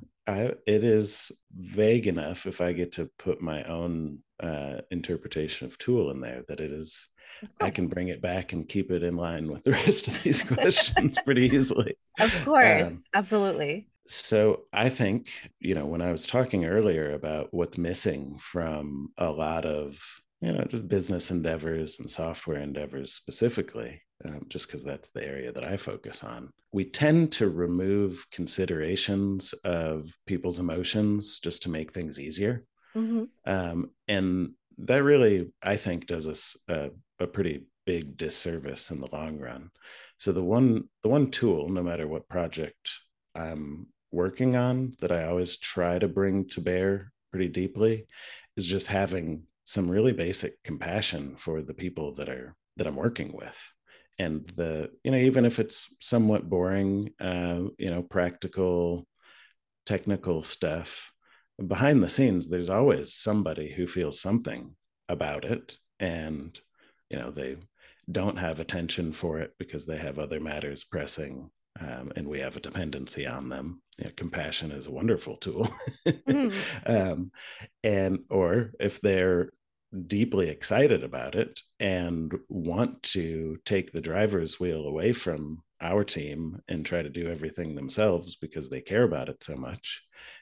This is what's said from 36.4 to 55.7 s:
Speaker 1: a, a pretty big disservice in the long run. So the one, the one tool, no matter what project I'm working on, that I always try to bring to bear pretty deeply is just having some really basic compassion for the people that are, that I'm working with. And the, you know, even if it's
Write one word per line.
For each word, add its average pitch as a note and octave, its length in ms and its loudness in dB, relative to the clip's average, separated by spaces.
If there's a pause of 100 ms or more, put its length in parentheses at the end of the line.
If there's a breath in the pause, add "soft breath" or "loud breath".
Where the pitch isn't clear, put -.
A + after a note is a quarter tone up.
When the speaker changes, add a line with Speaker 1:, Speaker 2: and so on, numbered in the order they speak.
Speaker 1:
a, D2+ 220 -2 (280)
a F2 80 -2
pretty E2 400 -2 (200)
big D#2 300 -2
disservice D#2 720 -4
in D2 100 -6
the C2 120 -10
long D2+ 260 -6
run. C2 320 -12 (480 loud breath)
So G2 140 0
the F2+ 120 2
one, A2+ 440 6 (140)
the G#2+ 60 2
one C3+ 220 4
tool, E2 380 2
no F#2 140 0
matter E2+ 240 -2
what D2+ 220 -6
project D#2+ 600 -4 (440)
I'm D#2 520 -8 (260)
working F#2+ 440 2
on, B2+ 440 2
that - 120 0
I E2 140 2
always F2 300 0
try F2 420 0
to G2 100 2
bring F#2+ 420 2
to - 100 -6
bear F#2+ 520 0 (180)
pretty F#2 180 0
deeply A2 580 2 (500 loud breath)
is F#2 100 -4
just F#2 220 0
having F2+ 560 0 (200)
some F2+ 260 0
really G2 220 6
basic - 500 -4
compassion D#2 760 -4
for D#2 260 -4
the - 120 -10
people D#2+ 400 -6
that C#2+ 140 -8
are, C2 260 -10 (220)
that - 100 -2
I'm D2 100 -4
working A2 380 -2
with. - 240 -14 (600 soft breath)
And D#2+ 380 -4
the, D#2+ 340 -4 (140)
you C3 60 2
know, C3 80 6
even C3 260 8
if A#2+ 140 4
it's - 420 -4